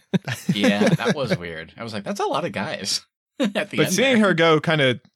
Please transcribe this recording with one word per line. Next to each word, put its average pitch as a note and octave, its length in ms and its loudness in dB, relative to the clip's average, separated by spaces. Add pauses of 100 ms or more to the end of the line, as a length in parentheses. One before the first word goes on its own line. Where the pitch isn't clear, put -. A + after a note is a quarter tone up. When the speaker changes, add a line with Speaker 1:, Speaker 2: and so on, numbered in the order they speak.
(540)
Speaker 1:
Yeah, G#3 360 2
that G3+ 260 0
was C3 220 -2
weird. E2 400 -10
I - 60 -10
was A2+ 100 -10
like, G2+ 100 -8
"That's - 160 -8
a G4+ 60 -2
lot B3 200 -2
of G3+ 60 -6
guys." D#3+ 540 -6 (160)
<laughs> - 180 -12
At G3+ 300 -2
the - 80 -10
Speaker 2:
But D3+ 100 4
Speaker 1:
end F3 80 -4
Speaker 2:
seeing B3 240 2
Speaker 1:
there. G#3+ 80 4
Speaker 2:
her F#3 60 4
go E3 260 4
kinda C#3+ 400 0 (160)